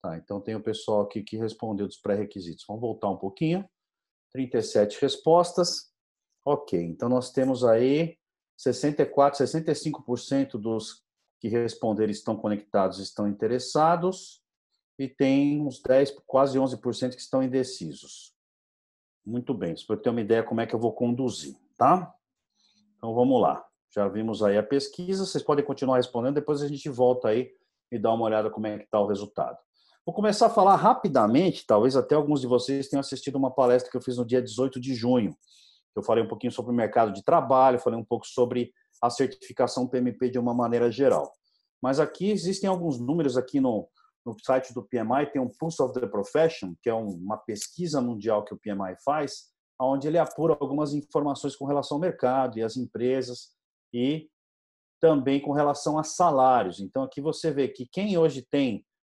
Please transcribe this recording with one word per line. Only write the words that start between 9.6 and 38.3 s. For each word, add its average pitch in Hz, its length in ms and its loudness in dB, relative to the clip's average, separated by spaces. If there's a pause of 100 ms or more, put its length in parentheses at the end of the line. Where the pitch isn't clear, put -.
e - 20 -2
cinco - 280 -6
por 120 160 -4
cento 135 400 -2
dos 110 440 -6 (380)
que 117 80 -4
responderam 110 640 0
estão 107 240 -6
conectados, 101 640 -2
estão 101 280 -6
interessados, 151 1160 0 (560)
e 135 100 -6
tem 143 540 2
uns 139 180 -6
dez, 135 300 4 (160)
quase 135 320 2
onze 131 180 0
por 120 180 -4
cento 127 200 -4
que - 80 -18
estão 131 200 0
indecisos. - 920 -6 (920)
Muito 123 300 -6
bem, 87 180 -4
isso - 140 -12
pra 107 100 -2
eu - 60 -6
ter 123 80 0
uma 117 100 -2
ideia 113 220 2
como 113 180 -4
é 117 60 -2
que - 80 -4
eu 117 40 0
vou 113 140 0
conduzir, 120 640 -2 (220)
tá? 160 360 4 (840)
Então, 113 160 -6
vamos 123 260 4
lá. 80 260 2 (240)
Já 101 160 0
vimos 107 360 -4
aí 101 160 4
a 107 40 4
pesquisa, 180 640 -2
vocês 156 180 -4
podem 143 220 2
continuar 131 320 -2
respondendo, 123 380 0
depois 147 260 -2
a 147 80 -4
gente 147 220 -8
volta 123 380 2
aí 120 260 0 (360)
e 117 80 -6
dá 113 140 2
uma 113 140 0
olhada 107 240 0
como 107 160 -6
é 107 140 -8
que - 100 -20
tá 107 100 2
o 101 60 2
resultado. 101 500 -4 (480)
Vou - 100 -8
começar 214 340 4
a - 20 -6
falar 196 260 6
rapidamente, 151 920 4
talvez 120 300 4
até 131 180 2
alguns 147 280 2
de 127 40 -4
vocês 131 400 0
tenham 143 140 -2
assistido 135 360 -6
uma 135 140 0
palestra 127 400 4
que - 60 -4
eu 123 60 -6
fiz 123 160 -4
no 120 80 -2
dia 123 160 2
dezoito 123 360 -4
de 127 160 -6
junho, 117 400 2 (580)
que 104 80 -8
eu - 20 -4
falei 117 220 2
um - 20 -8
pouquinho 113 240 -6
sobre 120 220 -6
o - 20 0
mercado 110 380 2
de 95 100 -12
trabalho, 131 560 4
falei 120 180 -2
um 110 80 -8
pouco - 220 -6
sobre 120 480 -2 (260)